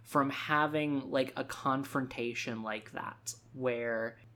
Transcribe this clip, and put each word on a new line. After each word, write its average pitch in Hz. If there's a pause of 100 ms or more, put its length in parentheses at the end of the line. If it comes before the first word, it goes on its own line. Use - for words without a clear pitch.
from 139
having, 151
like, 135
a 139
confrontation 127
like 110
that, - (180)
where 117 (180)